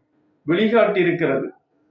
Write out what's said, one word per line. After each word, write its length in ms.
வெளிக்காட்டியிருக்கிறது. 1000